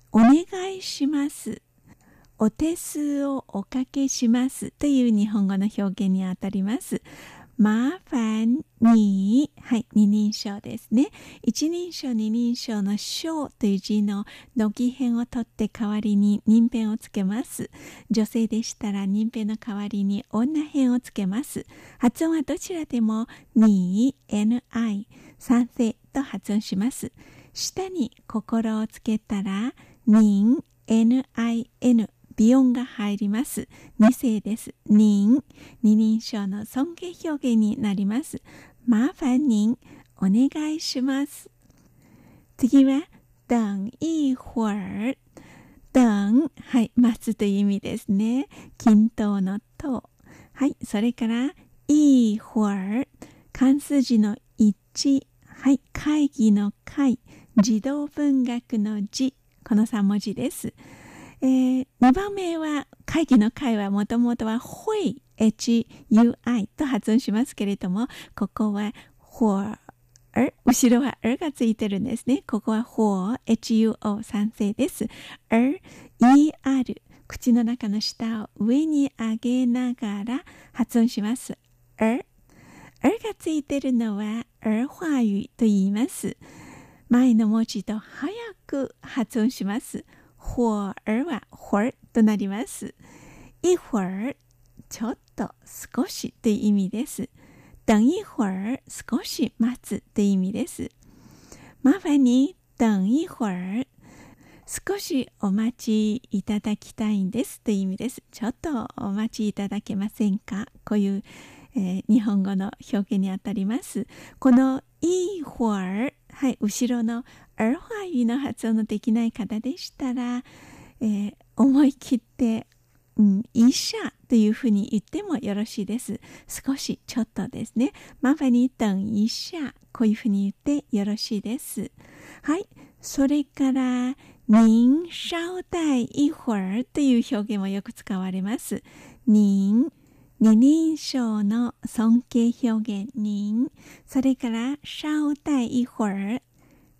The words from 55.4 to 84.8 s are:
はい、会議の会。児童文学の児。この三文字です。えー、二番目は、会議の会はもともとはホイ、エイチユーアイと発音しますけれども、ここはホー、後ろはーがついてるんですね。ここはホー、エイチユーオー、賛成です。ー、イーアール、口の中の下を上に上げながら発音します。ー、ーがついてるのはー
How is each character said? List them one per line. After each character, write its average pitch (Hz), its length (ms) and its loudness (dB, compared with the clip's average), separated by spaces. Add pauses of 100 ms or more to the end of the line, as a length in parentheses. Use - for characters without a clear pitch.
は - 280 0
い、 262 80 2 (120)
会 302 360 0
議 220 240 4
の 202 200 2 (120)
会。 277 340 0 (420)
児 214 200 2
童 294 260 -4
文 285 380 0
学 240 340 -6
の 208 320 -4
児。 262 240 -2 (300)
こ - 100 0
の 214 120 4
三 208 200 0
文 202 140 2
字 202 160 -6
で 285 160 -4
す。 - 200 -10 (680)
え 269 60 0
ー、 262 400 2 (140)
二 254 120 8
番 392 200 -2
目 359 260 -4
は、 302 300 -4 (180)
会 320 180 0
議 254 140 4
の 214 120 4
会 233 260 -2
は 202 140 -2
も 202 160 0
と 233 120 -2
も 240 180 2
と - 80 -4
は 220 140 -2
ホ - 360 -8
イ、 302 280 -4 (140)
エ 220 100 2
イ 220 60 4
チ 233 340 0 (240)
ユ 233 200 6
ー - 120 -6
ア 240 160 -2
イ 202 180 -4
と 302 80 -2
発 233 280 -2
音 226 80 4
し - 100 -4
ま 214 140 0
す - 100 -8
け 214 100 -6
れ 196 120 -4
ど 190 140 -6
も、 214 180 -4 (260)
こ 202 140 -4
こ 214 240 -2
は 208 200 -6 (260)
ホ - 380 0
ー、 208 220 -6 (880)
後 247 320 4
ろ 285 60 0
は 254 180 -4
ー 226 160 -2
が 311 140 -6
つ - 120 -4
い 226 120 2
て 220 120 -2
る 196 120 -2
ん - 40 -2
で - 120 -4
す - 100 -12
ね。 269 200 0
こ 208 140 -4
こ 226 120 -4
は 220 100 0
ホ 202 460 0
ー、 247 180 -4
エ 226 60 0
イ 226 60 2
チ 220 220 0
ユ 220 120 4
ー - 80 -10
オ 208 180 -2
ー、 226 60 -10
賛 208 300 -4
成 208 180 -2
で 269 160 -2
す。 - 160 -8 (460)
ー、 254 260 2
イ - 40 -14 (400)
ー 285 320 8 (100)
ア 269 80 -2
ー 262 240 -2
ル、 - 80 -20 (260)
口 - 240 -2
の 240 100 4
中 233 260 -4
の 208 120 -2
下 226 440 -6
を - 120 -16
上 247 280 2
に 294 320 -2
上 226 200 -4
げ 247 300 0
な 247 280 -2
が 208 300 -8
ら 254 200 -6 (280)
発 - 260 -2
音 233 100 4
し 214 140 -6
ま 214 140 -2
す。 - 200 -12 (420)
ー、 220 180 2
ー 359 60 -6
が - 20 -18 (1120)
つ - 100 -8
い 311 140 -2
て 285 160 -4
る 269 140 -2
の 226 240 0
は 214 280 -6 (160)
ー 220 280 0